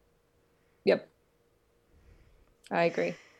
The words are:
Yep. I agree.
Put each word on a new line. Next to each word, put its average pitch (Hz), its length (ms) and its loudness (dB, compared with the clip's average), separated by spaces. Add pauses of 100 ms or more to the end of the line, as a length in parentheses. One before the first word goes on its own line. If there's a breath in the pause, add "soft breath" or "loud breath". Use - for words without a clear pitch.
(840)
Yep. - 240 2 (1600)
I 170 140 0
agree. 170 300 -2 (260 soft breath)